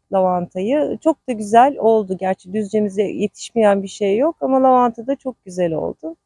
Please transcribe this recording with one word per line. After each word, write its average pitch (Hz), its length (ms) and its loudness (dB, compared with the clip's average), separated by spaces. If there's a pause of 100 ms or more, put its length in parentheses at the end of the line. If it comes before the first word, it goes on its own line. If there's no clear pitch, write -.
(120)
lavantayı. 190 920 -2
Çok - 240 -2
da 254 40 -4
güzel 226 460 2
oldu. 208 420 2
Gerçi 190 320 -6
Düzce'mize 208 500 -2
yetişmeyen 202 800 0
bir 196 60 -10
şey 202 300 -2
yok 311 220 0
ama 262 220 0
lavanta 247 440 2
da 269 100 -4
çok - 280 -12
güzel 180 280 -2
oldu. - 540 -8